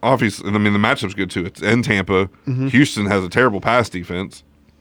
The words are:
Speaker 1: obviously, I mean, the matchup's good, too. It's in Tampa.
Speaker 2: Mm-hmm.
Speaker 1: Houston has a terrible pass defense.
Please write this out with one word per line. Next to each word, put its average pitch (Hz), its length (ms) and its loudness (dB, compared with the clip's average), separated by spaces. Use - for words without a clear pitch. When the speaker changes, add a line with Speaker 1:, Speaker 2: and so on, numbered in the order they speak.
Speaker 1:
obviously, 117 460 0
I 101 80 0
mean, 104 160 2
the 101 60 2
matchup's 104 360 0
good, 95 160 -4
too. 90 140 -4
It's - 160 -12
in 117 220 2
Tampa. 95 460 0
Speaker 2:
Mm-hmm. 131 220 -2
Speaker 1:
Houston 123 380 2
has 98 160 2
a 90 60 -6
terrible 117 320 2
pass 113 280 0
defense. 90 540 -10